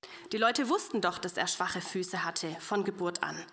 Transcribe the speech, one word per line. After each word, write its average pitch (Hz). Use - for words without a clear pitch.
Die 220
Leute 240
wussten 330
doch, 180
dass 180
er 175
schwache 180
Füße 180
hatte 165
von 208
Geburt 175
an. 156